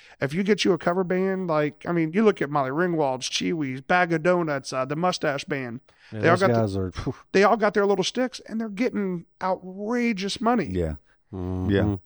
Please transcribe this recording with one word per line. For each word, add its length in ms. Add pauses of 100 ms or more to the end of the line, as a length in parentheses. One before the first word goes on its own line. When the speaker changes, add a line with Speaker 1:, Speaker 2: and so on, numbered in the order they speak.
(200)
Speaker 1:
if 140
you 80
get 240
you 80
a 40
cover 240
band, 460
like, 400
I 40
mean, 200
you 120
look 180
at 80
Molly 200
Ringwald's, 600
Chee-Wee's, 500
Bag 320
of 100
Donuts, 520
uh, 100
the 120
Mustache 480
Band. 360 (320)
Speaker 2:
Yeah, 80
Speaker 1:
They 80
all 80
Speaker 2:
those 40
Speaker 1:
got 80
the 120
Speaker 2:
guys 160
are, 160
phew. 220 (180)
Speaker 1:
they 120
all 120
got 160
their 140
little 180
sticks, 420
and 140
they're 80
getting 560 (180)
outrageous 1000
money. 280
Speaker 3:
Yeah. 260 (380)
Speaker 2:
Mm-hmm. 360
Speaker 3:
Yeah. 360